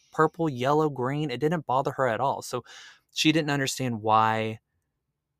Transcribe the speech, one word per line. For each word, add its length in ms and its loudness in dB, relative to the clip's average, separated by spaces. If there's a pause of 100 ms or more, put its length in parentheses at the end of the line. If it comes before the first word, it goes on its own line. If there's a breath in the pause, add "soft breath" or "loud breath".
(140)
purple, 360 0
yellow, 400 2
green. 420 -4
It 100 -6
didn't 260 -2
bother 260 0
her 140 0
at 140 0
all." 220 -2
So 200 -8 (500 loud breath)
she 200 2
didn't 180 0
understand 500 -2
why, 580 2 (800)